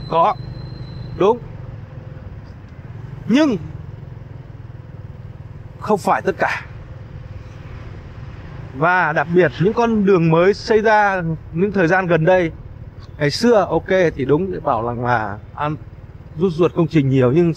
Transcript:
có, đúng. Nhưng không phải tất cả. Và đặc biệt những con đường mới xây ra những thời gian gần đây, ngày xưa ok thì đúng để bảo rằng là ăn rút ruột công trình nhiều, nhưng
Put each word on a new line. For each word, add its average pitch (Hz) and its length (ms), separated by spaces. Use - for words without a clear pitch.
có, 170 240
đúng. 220 200
Nhưng 262 280
không 208 180
phải 160 240
tất 190 160
cả. - 240
Và 165 380
đặc 165 220
biệt 175 260
những 196 120
con 226 340
đường 165 240
mới 175 240
xây 220 260
ra 202 420
những 190 200
thời 185 140
gian 185 200
gần 160 180
đây, 180 280
ngày 147 120
xưa 220 400
ok 165 180
thì 139 80
đúng 180 280
để 170 80
bảo 117 260
rằng 120 180
là 110 340
ăn 151 220
rút 180 140
ruột 160 220
công 165 140
trình 139 200
nhiều, 127 240
nhưng 170 240